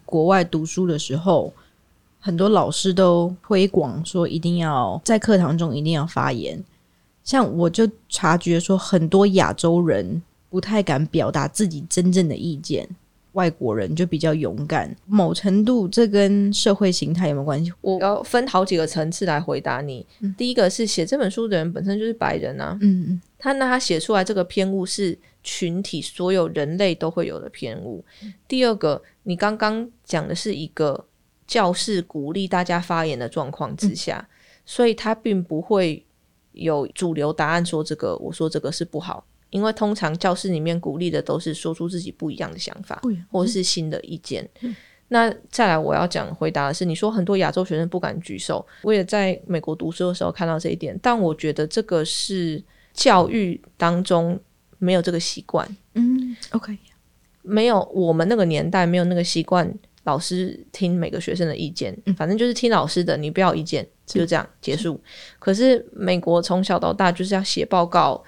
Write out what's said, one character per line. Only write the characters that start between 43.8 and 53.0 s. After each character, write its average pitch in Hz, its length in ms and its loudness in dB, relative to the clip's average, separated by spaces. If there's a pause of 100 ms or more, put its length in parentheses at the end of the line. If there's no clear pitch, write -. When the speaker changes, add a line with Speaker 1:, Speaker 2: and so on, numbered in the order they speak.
Speaker 2:
的 151 120 -6
意 - 180 -12
见。 - 300 -10 (140)
Speaker 1:
嗯。 240 120 -6 (340)
Speaker 2:
那 233 240 2 (160)
再 226 200 2
来 160 100 2
我 147 160 0
要 156 120 2
讲， 160 280 -6
回 160 160 -2
答 143 180 -2
的 143 60 -4
是， 180 100 -4
你 175 80 0
说 190 160 -2
很 220 160 0
多 196 120 2
亚 160 160 2
洲 185 120 0
学 175 120 -4
生 170 120 0
不 175 120 -4
敢 - 200 -6
举 101 160 -10
手， - 280 -4 (180)
我 214 100 2
也 196 120 2
在 190 420 0
美 170 140 -2
国 156 140 -4
读 165 180 -6
书 180 160 -2
的 180 60 -2
时 175 100 -4
候 170 80 -2
看 170 140 -4
到 160 120 -2
这 170 120 -4
一 - 60 -4
点， 165 240 -8
但 240 160 2
我 180 180 2
觉 151 180 -2
得 151 140 -2
这 220 180 -4
个 165 200 0
是 165 560 -4 (320)
教 196 360 6